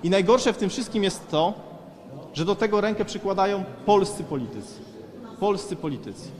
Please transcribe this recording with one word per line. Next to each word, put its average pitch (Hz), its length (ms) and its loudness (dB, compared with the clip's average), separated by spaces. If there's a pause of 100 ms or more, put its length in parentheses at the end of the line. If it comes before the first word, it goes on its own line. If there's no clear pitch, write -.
I 170 60 2
najgorsze 208 440 6
w - 40 -2
tym 196 120 2
wszystkim 214 340 -2
jest - 260 -2
to, 165 240 2 (800)
że 160 120 -2
do 196 100 2
tego 208 260 2
rękę 208 240 0
przykładają 196 580 0 (220)
polscy 202 380 4
politycy. 123 500 -6 (680)
Polscy 196 360 0
politycy. 127 540 -8 (100)